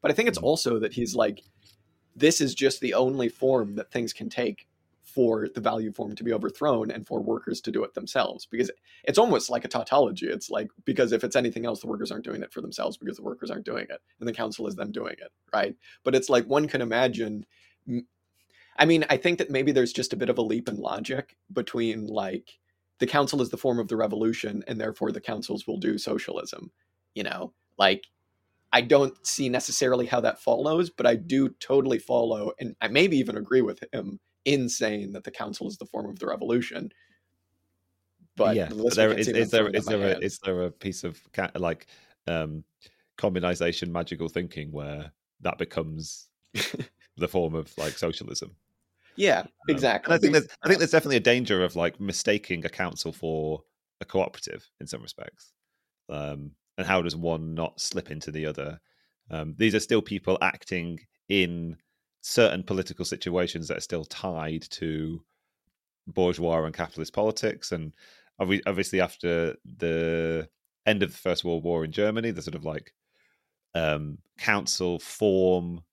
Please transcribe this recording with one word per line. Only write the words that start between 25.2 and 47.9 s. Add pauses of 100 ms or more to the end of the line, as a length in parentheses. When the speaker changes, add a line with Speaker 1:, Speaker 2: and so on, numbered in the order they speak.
Speaker 1:
councils
will
do
socialism, (420)
you
know? (240)
Like, (640)
I
don't
see
necessarily
how
that
follows,
but
I
do
totally
follow,
and
I
maybe
even
agree
with
him (240)
in
saying
that
the
council
is
the
form
of
the
revolution. (1400)
But
Speaker 2:
Yeah,
Speaker 1:
the (140)
Speaker 2:
but
Speaker 1:
listener
Speaker 2:
there
Speaker 1:
can't
Speaker 2:
is,
Speaker 1:
see
what
Speaker 2:
is
Speaker 1:
I'm
Speaker 2:
there,
Speaker 1:
throwing
Speaker 2:
is
Speaker 1:
out
my
Speaker 2:
there
a,
Speaker 1:
hand.
Speaker 2:
is
there
a
piece
of (120)
ca-,
like, (400)
um, (520)
communization
magical
thinking
where (280)
that
becomes (260)
Speaker 1:
<laughs>
Speaker 2:
the
form
of,
like,